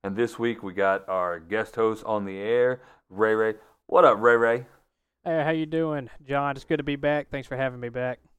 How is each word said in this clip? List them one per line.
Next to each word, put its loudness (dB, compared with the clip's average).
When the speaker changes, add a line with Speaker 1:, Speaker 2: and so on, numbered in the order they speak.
Speaker 1:
and -6
this -2
week -4
we -10
got 0
our -2
guest -6
host -2
on -2
the -8
air, 0
Ray 2
Ray. 0
What 6
up, 6
Ray 8
Ray? 2
Speaker 2:
Hey, 0
how 0
you -2
doing, -4
John? -2
It's -14
good -2
to -4
be -2
back. -2
Thanks -10
for -6
having -4
me -8
back. -6